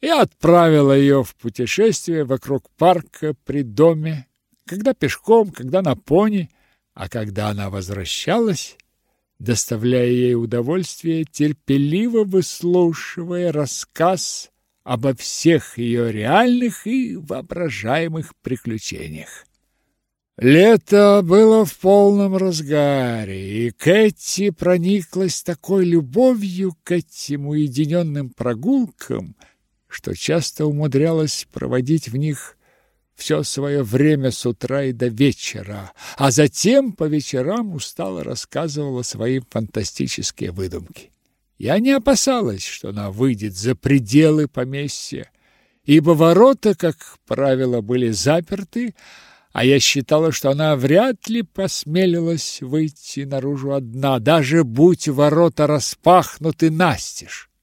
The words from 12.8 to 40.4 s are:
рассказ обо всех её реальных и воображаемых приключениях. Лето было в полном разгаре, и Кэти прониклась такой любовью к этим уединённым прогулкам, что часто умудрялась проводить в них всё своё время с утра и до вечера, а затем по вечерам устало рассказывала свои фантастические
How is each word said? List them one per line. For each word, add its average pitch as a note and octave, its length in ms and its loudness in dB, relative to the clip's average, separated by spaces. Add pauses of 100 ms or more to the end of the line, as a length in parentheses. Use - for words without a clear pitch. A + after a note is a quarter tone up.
рассказ - 1000 -4 (340)
обо B2 300 -2
всех - 640 -2
её A#2 320 -2
реальных G#3 760 0
и B3 280 -4
воображаемых D#3+ 1300 -6
приключениях. - 1040 -10 (920)
Лето G3+ 840 6
было A3 400 6
в D#3+ 140 -6
полном G3+ 580 4
разгаре, C3 1300 -2
и A#2 40 -4
Кэти G3+ 800 2
прониклась F3+ 960 -2
такой F#3 420 -2
любовью F#3 1000 0
к - 80 -6
этим D3 560 -6
уединённым D3 840 -2
прогулкам, B2 1040 -4 (500)
что - 260 -10
часто D3+ 520 -4
умудрялась D3+ 880 -2
проводить B2+ 560 -2
в A#2 80 -6
них D3 400 -6 (580)
всё D3+ 280 -2
своё C#3+ 400 -4
время C3 480 2
с - 140 -8
утра B2+ 380 -4
и C3+ 80 -2
до B2 160 -2
вечера, G#2 840 -2 (240)
а C#3 140 2
затем A3 600 2
по - 140 -6
вечерам D#3 680 -4
устало C#3 480 -10
рассказывала C#3+ 840 -6
свои A#2+ 360 -4 (100)
фантастические - 1040 -6